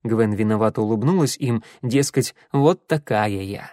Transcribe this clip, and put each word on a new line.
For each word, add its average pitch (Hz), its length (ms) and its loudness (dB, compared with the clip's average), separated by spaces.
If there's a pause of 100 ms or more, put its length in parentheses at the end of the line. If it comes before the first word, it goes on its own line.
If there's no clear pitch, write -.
Гвен 110 300 0
виновато 107 480 0
улыбнулась 123 560 0
им, 120 260 -2 (180)
дескать, 131 540 -2 (160)
«Вот 147 360 2
такая 107 540 -2
я». 98 320 -10